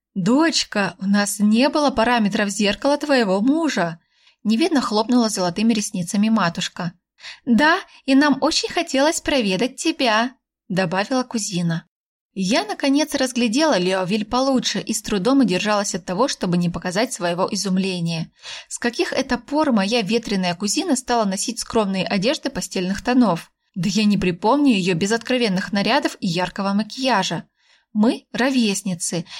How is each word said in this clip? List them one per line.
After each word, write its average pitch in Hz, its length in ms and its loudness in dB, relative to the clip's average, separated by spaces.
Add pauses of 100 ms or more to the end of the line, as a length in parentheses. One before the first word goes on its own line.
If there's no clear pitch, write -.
(140)
«Дочка, 220 840 0
у 190 80 -6
нас 202 320 0
не 220 300 4
было 294 220 2
параметров 220 600 0
зеркала 208 480 0
твоего 240 420 2
мужа», 247 580 0 (460)
невинно 247 360 2
хлопнула 220 480 2
золотыми 202 440 0
ресницами 202 560 0
матушка. 180 640 -2 (520)
«Да, 302 360 4 (240)
и 269 100 2
нам 277 260 4
очень - 300 0
хотелось 320 500 0
проведать 240 560 0
тебя», 254 580 0 (340)
добавила 190 540 -2
кузина. 175 600 -4 (480)
Я, 208 320 0
наконец, 302 520 0
разглядела 254 600 2
Леовиль 190 480 0
получше 254 560 0
и - 120 -6
с - 100 -4
трудом 220 380 2
удержалась 202 560 0
от - 80 -8
того, 226 240 -2
чтобы 180 300 -2
не 175 100 0
показать 185 440 -4
своего 175 380 -2
изумления. 185 800 -4 (380)
С - 100 -12
каких - 340 -4
это 254 240 -2
пор 285 360 0
моя 214 300 0
ветреная 190 520 -2
кузина 294 400 -2
стала 240 300 0
носить 202 340 -4
скромные 196 480 -2
одежды 240 420 -2
постельных 190 540 -6
тонов? 240 480 2 (240)
Да 196 140 -2
я 202 160 0
не 208 120 4
припомню 240 560 2
ее 185 220 2
без 196 160 0
откровенных 233 640 0
нарядов 226 480 0
и 196 80 -2
яркого 180 440 -2
макияжа. 208 760 -2 (440)
Мы – 214 400 0
ровесницы, 208 920 0 (160)